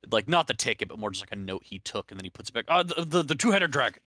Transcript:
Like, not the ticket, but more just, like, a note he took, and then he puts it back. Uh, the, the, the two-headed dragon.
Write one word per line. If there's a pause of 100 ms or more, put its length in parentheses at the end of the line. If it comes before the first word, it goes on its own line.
(100)
Like,
not
the
ticket,
but
more
just,
like,
a
note
he
took,
and
then
he
puts
it
back.
Uh,
the,
the,
the
two-headed
dragon. (140)